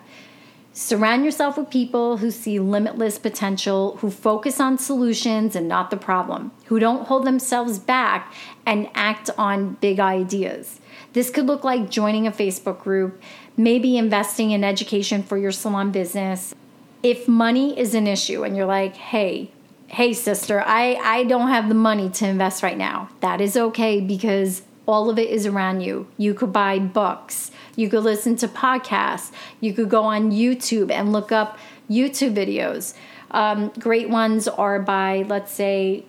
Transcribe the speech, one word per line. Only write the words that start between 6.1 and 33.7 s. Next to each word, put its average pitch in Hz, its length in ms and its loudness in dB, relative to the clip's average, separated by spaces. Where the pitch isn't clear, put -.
who 226 120 2
don't 233 280 2
hold 262 200 2
themselves 240 500 0
back 208 560 -2
and 208 300 0
act 208 420 -2
on 202 440 0
big 202 180 2
ideas. 190 800 -2
This 247 180 0
could 285 160 0
look 285 200 0
like 247 240 0
joining 214 360 0
a 214 60 0
Facebook 190 480 -2
group, 190 420 -2
maybe 240 400 4
investing 214 540 2
in 202 120 2
education 202 600 0
for 196 140 -2
your 196 140 0
salon 202 400 -2
business. 190 640 -4
If 240 240 2
money 240 500 4
is 226 160 0
an 214 140 2
issue - 380 -2
and 196 100 -2
you're 196 100 0
like, 196 300 0
"Hey, - 560 -2
hey, 240 260 2
sister, 202 520 -2
I, 240 380 2
I 233 220 2
don't 247 240 2
have 233 180 2
the 220 80 4
money 214 360 2
to 202 180 -2
invest 190 340 0
right 185 140 -2
now," - 320 -4
that 185 220 0
is 202 160 0
okay 226 420 0
because 196 640 -2
all 214 220 2
of 220 100 0
it 226 100 0
is 214 160 0
around 190 360 0
you. 196 260 -6
You 208 160 2
could 196 200 -2
buy 196 260 2
books. 190 720 -2
You 220 100 0
could 214 160 2
listen 220 340 2
to 214 120 -2
podcasts. 214 840 -2
You 214 120 0
could 220 160 0
go 220 140 4
on 214 280 2
YouTube 233 600 0
and 208 220 0
look 208 180 0
up 214 260 0
YouTube 254 460 2
videos. 196 580 -2
Um, 208 380 0